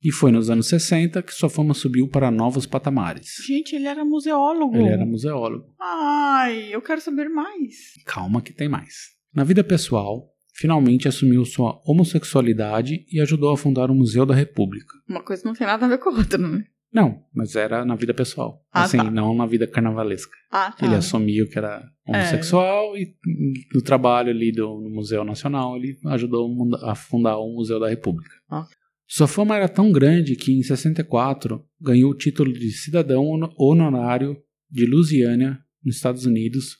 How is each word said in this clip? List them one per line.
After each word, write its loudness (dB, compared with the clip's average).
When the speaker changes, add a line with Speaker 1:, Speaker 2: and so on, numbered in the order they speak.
Speaker 1:
E 0
foi 6
nos 4
anos 0
sessenta 0
que -14
sua -2
fama 0
subiu 0
para 0
novos -2
patamares. -4
Speaker 2:
Gente, -4
ele -4
era -6
museólogo. 0
Speaker 1:
Ele 4
era 2
museólogo. -6
Speaker 2:
Ai, -2
eu -4
quero -4
saber -4
mais. -6
Speaker 1:
Calma -2
que -14
tem -6
mais. -6
Na 0
vida 4
pessoal, -2
finalmente 4
assumiu 2
sua -4
homossexualidade 0
e 0
ajudou 2
a 2
fundar 2
o 4
Museu 4
da 2
República. -2
Speaker 2:
Uma -8
coisa -8
não -6
tem -4
nada 0
a 4
ver 2
com 0
a -2
outra, 2
né? -2
Speaker 1:
Não, 2
mas -4
era -2
na 0
vida -2
pessoal. -4
Speaker 2:
Ah, 0
Speaker 1:
Assim, 2
Speaker 2:
tá. 2
Speaker 1:
não 0
na 2
vida 0
carnavalesca. -4
Speaker 2:
Ah, -2
tá. -2
Speaker 1:
Ele 4
assumiu 0
que -10
era -8
Speaker 2:
É. -8
Speaker 1:
homossexual 0
e -8
no 4
trabalho 2
ali 0
do, -4
no -12
Museu -4
Nacional -6
ele -8
ajudou -2
a -4
munda-, -2
a -2
fundar 0
o -8
Museu -4
da 0
República. -6
Speaker 2:
Ah. -8
Speaker 1:
Sua 2
fama 0
era 2
tão 4
grande 4
que -2
em 2
sessenta -2
e -2
quatro -2
ganhou 4
o -2
título 0
de -4
cidadão 0
hono-, -4
honorário 2
de 2
Louisiana, 2
nos -2
Estados -4
Unidos -2